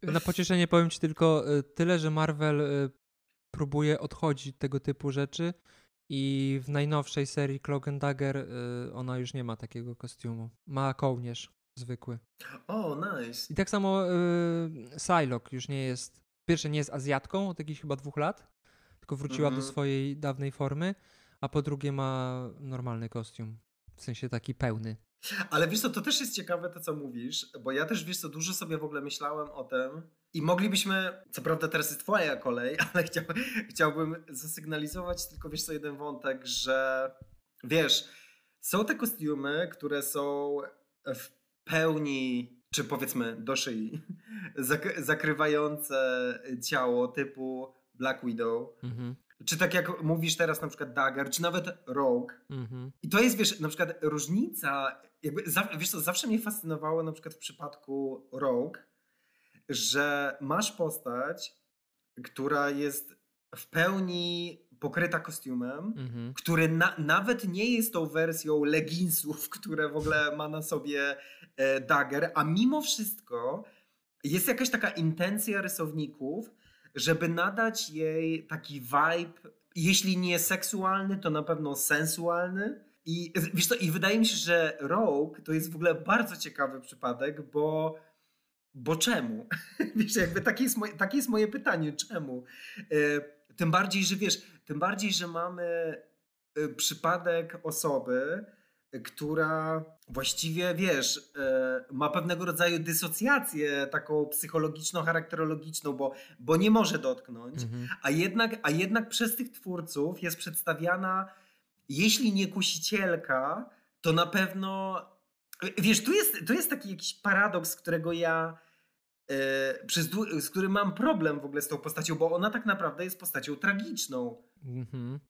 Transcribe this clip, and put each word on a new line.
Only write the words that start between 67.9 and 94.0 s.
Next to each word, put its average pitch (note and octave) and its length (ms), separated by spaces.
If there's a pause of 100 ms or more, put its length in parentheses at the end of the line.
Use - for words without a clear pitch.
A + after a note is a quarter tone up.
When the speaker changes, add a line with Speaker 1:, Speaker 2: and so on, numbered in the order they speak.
Speaker 2:
tą E3 120
wersją D#3 580
leginsów, D#3 840
<laughs> - 100
które D#3 300
w D3 80
ogóle D3+ 400
ma D3+ 120
na D3+ 120
sobie, C#3+ 540 (420)
e, C3+ 240
Dagger, C#3+ 540
a D#3 80
mimo A#3 380
wszystko C#3+ 800 (600)
jest D#3+ 240
jakaś B3+ 220
taka - 200
intencja F#3+ 720
rysowników, D#3 920 (440)
żeby D#3+ 340
nadać G3+ 600
jej D#3+ 580
taki D3 340
vibe, D#3+ 680 (260)
jeśli F#3 420
nie F3 220
seksualny, F#3+ 800
to F3+ 120
na D3+ 140
pewno D3+ 320
sensualny. E3+ 1080 (220)
I, E3 280 (200)
wiesz F3+ 140
co, A#3+ 80
i F3+ 160
wydaje F#3+ 280
mi A3+ 60
się, A3 120
że E3 420
Rogue D#3 640
to D#3 100
jest D#3+ 180
w E3 40
ogóle E3 200
bardzo F#3+ 420
ciekawy C3+ 440
przypadek, C3 720
bo, D#3 440 (800)
bo C#3 220
czemu? B2+ 520 (220)
<laughs> - 260
Wiesz, G#3+ 200
jakby F3+ 260
takie A#3 220
jest B3+ 140
moje, G#3 160
takie F#3+ 240
jest C#4 120
moje G#3+ 180
pytanie, F3+ 460
czemu? C#3+ 500 (360)
E, D3 760
tym E3 160
bardziej, F#3+ 320